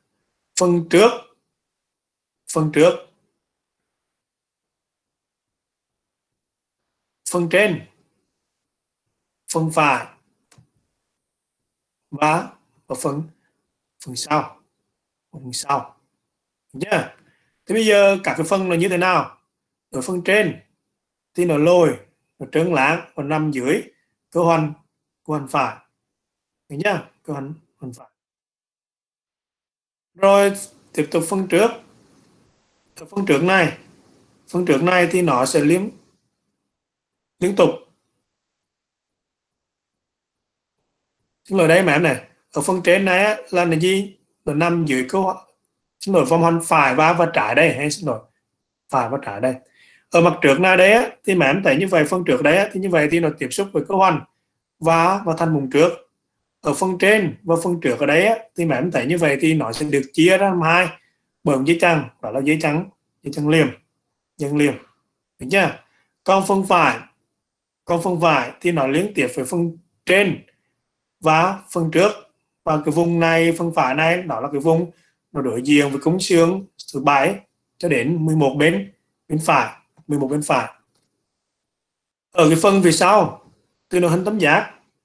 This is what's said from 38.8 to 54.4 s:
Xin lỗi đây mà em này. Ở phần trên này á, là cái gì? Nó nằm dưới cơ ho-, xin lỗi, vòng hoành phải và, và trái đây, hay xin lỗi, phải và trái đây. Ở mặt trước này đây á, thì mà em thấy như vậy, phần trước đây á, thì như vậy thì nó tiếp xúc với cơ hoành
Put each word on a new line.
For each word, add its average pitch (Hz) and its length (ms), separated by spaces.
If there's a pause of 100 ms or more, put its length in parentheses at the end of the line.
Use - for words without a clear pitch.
Xin 196 140
lỗi 165 100
đây 175 140
mà 165 100
em 147 100
này. 127 260 (240)
Ở 151 100
phần 185 220
trên 185 200
này 190 200
á, 214 120 (140)
là 180 200
cái 160 100
gì? 190 360 (280)
Nó 151 100
nằm 170 320
dưới 131 220
cơ 190 100
ho-, 190 320 (500)
xin 190 140
lỗi, 165 100
vòng 165 160
hoành 170 240
phải 139 300
và, 156 180
và 170 200
trái 110 220
đây, 151 180
hay 143 180
xin 160 160
lỗi, 117 120 (720)
phải 123 200
và 135 140
trái 101 180
đây. 127 140 (560)
Ở 175 100
mặt 170 220
trước 180 180
này 185 160
đây 185 160
á, 233 180 (160)
thì 196 80
mà 165 120
em 170 160
thấy 139 140
như 190 100
vậy, 175 180
phần 175 200
trước 127 180
đây 151 140
á, 202 160
thì 190 80
như 190 80
vậy 156 220
thì 170 100
nó 165 80 (100)
tiếp 131 120
xúc 196 220
với 147 160
cơ 196 60
hoành 185 260 (580)